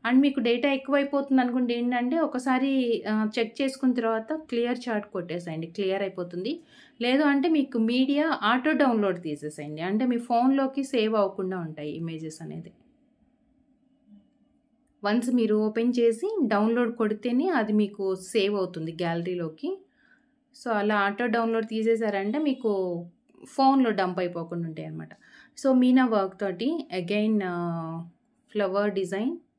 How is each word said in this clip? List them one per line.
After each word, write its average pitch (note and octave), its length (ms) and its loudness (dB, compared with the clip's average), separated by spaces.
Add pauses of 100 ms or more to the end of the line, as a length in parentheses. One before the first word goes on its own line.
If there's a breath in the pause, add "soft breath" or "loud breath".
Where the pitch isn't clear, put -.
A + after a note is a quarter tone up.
And B3+ 160 8
మీకు C#4 220 2
డేటా A#3+ 300 2
ఎక్కువైపోతుంది C#4 640 2
అనుకుంటే B3 380 0
ఏంటంటే B3 360 0 (100)
ఒకసారి, C4+ 440 0 (400)
ఆ, - 20 2 (240)
చెక్ A3+ 240 -2
చేసుకున్న C4 380 0
తర్వాత A3+ 340 -2 (180)
క్లియర్ A#3+ 340 -2
చార్ట్ G#3 300 -4
కొట్టేసేయండి, E3+ 640 -6
క్లియర్ G3 300 -2
అయిపోతుంది. F#3 460 -6 (520 loud breath)
లేదు C4 280 2
అంటే C#4 240 2
మీకు C4+ 220 0 (120)
మీడియా C4+ 340 2 (260)
ఆటో B3+ 300 2
డౌన్లోడ్ G#3 420 2
తీసేసేయండి. D3+ 600 -8
అంటే G#3 240 0
మీ A#3+ 120 0 (100)
ఫోన్లోకి C4+ 560 2
సేవ్ A3 320 0
అవ్వకుండా F#3+ 500 0
ఉంటాయి D3+ 340 -8
ఇమేజెస్ D#3+ 420 -8
అనేది. D#3+ 300 -14 (2250)
వన్స్ A#3+ 300 2
మీరు A3 220 4 (120)
ఓపెన్ A#3 280 0
చేసి A#3 340 2 (220)
డౌన్లోడ్ A3+ 480 2
కొడితేనే A#3+ 540 0
అది G#3+ 200 0
మీకు G3+ 320 0 (200)
సేవ్ G#3 360 0
అవుతుంది E3+ 340 -6
గ్యాలరీలోకి. E3+ 760 -4 (840 soft breath)
So - 140 -10
అలా G#3 300 2
ఆటో G3+ 260 0
డౌన్లోడ్ A3+ 420 0
తీసేశారంటే A3 680 0
మీకు C4 320 0 (720)
ఫోన్లో C4+ 500 2
డంప్ F#3 280 0
అయిపోకుండా E3+ 480 -4
ఉంటాయి D#3 200 -10
అన్నమాట. D#3 240 -12 (460 loud breath)
So C4+ 160 0
మీనా B3+ 320 6
వర్క్ G3 320 0
తోటి G3+ 300 -2 (260)
again, G#3 400 0 (100)
ఆ, F3 100 -4 (1000)
ఫ్లవర్ G3+ 420 0
డిజైన్ G3 380 -2 (260)